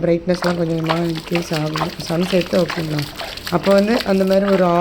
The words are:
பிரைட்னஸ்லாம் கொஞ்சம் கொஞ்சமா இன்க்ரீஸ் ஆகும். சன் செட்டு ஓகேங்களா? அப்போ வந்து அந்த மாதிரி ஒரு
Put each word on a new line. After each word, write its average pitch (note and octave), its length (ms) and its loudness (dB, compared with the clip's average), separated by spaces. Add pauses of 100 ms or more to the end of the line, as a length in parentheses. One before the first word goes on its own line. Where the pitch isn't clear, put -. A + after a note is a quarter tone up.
பிரைட்னஸ்லாம் F3 560 0
கொஞ்சம் E3 180 0
கொஞ்சமா D#3+ 200 0 (100)
இன்க்ரீஸ் E3+ 420 -4 (100)
ஆகும். D#3 360 -4 (120)
சன் F3 240 0
செட்டு F#3 300 2
ஓகேங்களா? D#3 380 -2 (560)
அப்போ F#3+ 220 2
வந்து G#3+ 180 2 (160)
அந்த F#3+ 180 2
மாதிரி G3 160 4 (120)
ஒரு F#3 80 4 (140)